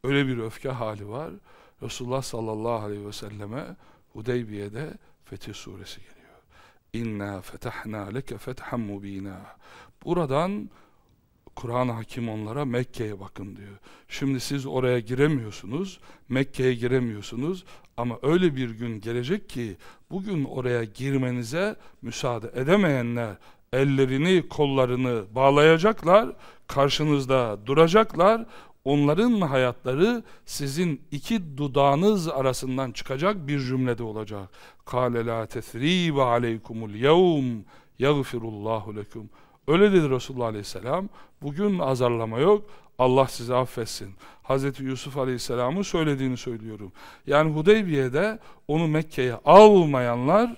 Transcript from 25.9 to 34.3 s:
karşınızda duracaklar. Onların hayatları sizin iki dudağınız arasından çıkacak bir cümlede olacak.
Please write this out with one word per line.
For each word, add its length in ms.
karşınızda 1000
duracaklar. 800
Onların 560
hayatları 840
sizin 560
iki 460
dudağınız 680
arasından 640
çıkacak 560
bir 120
cümlede 440
olacak. 460